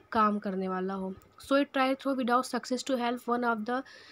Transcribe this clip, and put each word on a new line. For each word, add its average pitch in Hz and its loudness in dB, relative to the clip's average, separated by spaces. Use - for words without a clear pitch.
काम 214 4
करने 190 -4
वाला 185 -2
हो। 190 -6
So - -2
it 277 4
tried 269 0
through 262 -2
without 240 2
success 240 -4
to 254 0
help 240 -2
one 240 2
of 214 -6
the, 247 -4